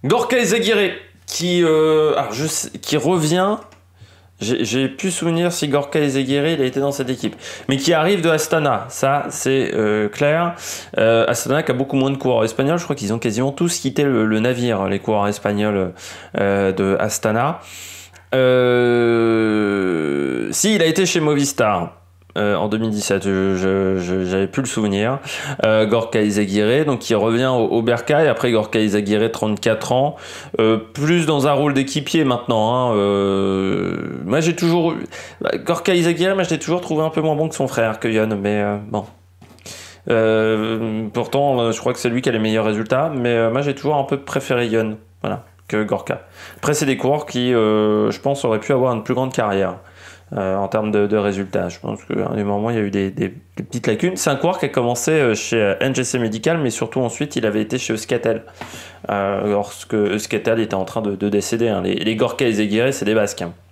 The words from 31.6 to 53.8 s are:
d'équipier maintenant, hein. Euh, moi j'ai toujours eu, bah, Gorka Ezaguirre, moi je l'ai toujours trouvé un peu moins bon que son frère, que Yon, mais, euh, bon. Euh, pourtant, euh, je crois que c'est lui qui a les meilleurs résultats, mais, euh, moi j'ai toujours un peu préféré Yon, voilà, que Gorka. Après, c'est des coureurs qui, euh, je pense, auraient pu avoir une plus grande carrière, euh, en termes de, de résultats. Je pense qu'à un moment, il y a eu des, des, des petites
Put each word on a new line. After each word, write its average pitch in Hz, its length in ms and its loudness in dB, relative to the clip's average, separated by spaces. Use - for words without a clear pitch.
d'équipier 139 500 0
maintenant, 120 520 2
hein. 123 200 2
Euh, 98 1000 2
moi 123 160 2
j'ai 165 140 2
toujours 170 360 2
eu, - 160 -8
bah, - 160 -2
Gorka 170 380 0
Ezaguirre, 175 400 2
moi 190 80 0
je - 80 -2
l'ai 151 80 0
toujours 175 220 -2
trouvé 156 220 -2
un 156 60 0
peu 156 120 -2
moins 151 140 2
bon 156 140 0
que 156 60 -10
son 135 120 -2
frère, 110 320 0
que - 80 -4
Yon, 110 220 2
mais, 104 220 0
euh, 104 160 0
bon. 107 180 -4
Euh, 110 1000 2
pourtant, 135 480 0
euh, 117 120 2
je 110 80 -4
crois 127 140 -2
que - 60 -8
c'est 123 100 0
lui 120 120 0
qui 131 80 2
a - 20 0
les 113 60 0
meilleurs 110 280 2
résultats, 113 480 0
mais, 120 160 -2
euh, 113 200 2
moi 131 140 0
j'ai 143 100 -2
toujours 147 220 -2
un 139 80 0
peu 139 140 -2
préféré 127 500 -2
Yon, 110 300 0
voilà, 101 220 -6
que 107 160 -2
Gorka. - 440 -4
Après, 151 180 0
c'est 147 100 0
des 135 100 2
coureurs 147 300 0
qui, 127 280 -2
euh, 107 580 2
je - 100 -8
pense, 139 240 -2
auraient 110 140 2
pu - 120 -4
avoir 127 220 2
une 110 100 -4
plus 127 120 -2
grande 131 180 -2
carrière, 98 440 0
euh, 95 180 -2
en 98 120 -2
termes 107 240 -2
de, 104 160 2
de 104 100 0
résultats. 98 520 -2
Je - 100 -14
pense - 240 -8
qu'à - 260 -4
un 104 140 -2
moment, 101 260 -2
il 120 60 -2
y 113 40 0
a 104 40 0
eu 101 80 -4
des, 98 180 0
des, 98 200 -4
des - 340 -14
petites - 240 -6